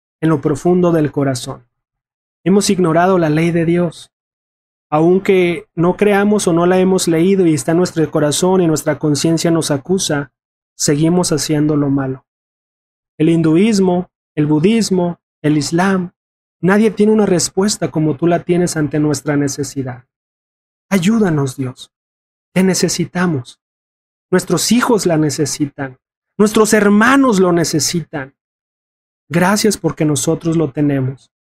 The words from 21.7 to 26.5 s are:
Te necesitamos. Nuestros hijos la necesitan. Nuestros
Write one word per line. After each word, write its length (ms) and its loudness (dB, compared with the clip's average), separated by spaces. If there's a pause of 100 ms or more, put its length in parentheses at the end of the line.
Te 120 0
necesitamos. 960 -2 (680)
Nuestros 420 0
hijos 340 2
la 100 0
necesitan. 800 -4 (380)
Nuestros 360 2